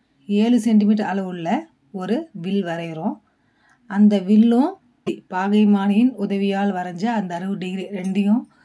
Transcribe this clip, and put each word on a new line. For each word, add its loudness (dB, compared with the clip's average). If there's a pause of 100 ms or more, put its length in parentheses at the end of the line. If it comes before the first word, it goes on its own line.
(280)
ஏழு 2
சென்டிமீட்டர் 2
அளவுள்ள -4 (240)
ஒரு -6
வில் -4
வரைகிறோம். -8 (720)
அந்த 4
வில்லும் 4 (520)
பாகைமானியின் 2
உதவியால் -2
வரைஞ்ச -6
அந்த -4
அறுபது -6
டிகிரி -8
ரெண்டையும் 0 (220)